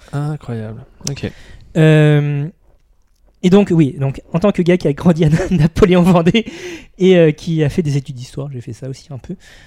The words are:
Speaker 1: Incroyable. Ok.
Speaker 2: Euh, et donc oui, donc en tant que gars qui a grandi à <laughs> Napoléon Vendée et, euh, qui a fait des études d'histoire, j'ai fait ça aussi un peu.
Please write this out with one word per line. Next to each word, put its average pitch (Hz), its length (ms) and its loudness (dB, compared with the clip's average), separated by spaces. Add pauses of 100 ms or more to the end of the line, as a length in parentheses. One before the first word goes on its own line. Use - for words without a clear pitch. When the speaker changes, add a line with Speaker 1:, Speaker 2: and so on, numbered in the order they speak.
(120)
Speaker 1:
Incroyable. 127 720 -10 (260)
Ok. 135 220 -8 (460)
Speaker 2:
Euh, 151 680 2 (920)
et 185 80 2
donc 196 220 4
oui, 160 280 2
donc 135 220 -6 (100)
en 170 80 -2
tant 202 120 0
que 180 100 -2
gars 175 160 2
qui 170 100 -2
a 147 60 0
grandi 165 320 2
à 151 40 2 (100)
<laughs> 185 100 -4
Napoléon 180 540 2
Vendée 175 420 2 (540)
et, 185 180 4
euh, 165 140 4
qui 160 320 -4
a 143 60 0
fait 185 120 -4
des 143 160 -2
études 135 180 -8
d'histoire, 135 360 -14
j'ai 123 100 -12
fait 123 120 -14
ça 131 160 -14
aussi - 220 -16
un 131 60 -14
peu. 175 180 -14 (320)